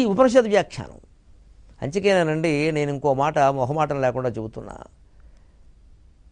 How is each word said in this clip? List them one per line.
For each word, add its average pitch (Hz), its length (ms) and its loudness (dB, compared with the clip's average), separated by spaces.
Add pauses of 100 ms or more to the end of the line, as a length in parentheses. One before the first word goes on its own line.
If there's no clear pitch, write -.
ఉపనిషద్ 226 480 4
వ్యాఖ్యానం. 139 460 -2 (840)
అంచేకేనండి 165 720 0 (180)
నేను 147 200 -2
ఇంకో 143 220 -2
మాట 151 260 0
మొహమాటం 139 600 0
లేకుండా 127 280 -2
చెబుతున్నా. 110 480 -10 (1500)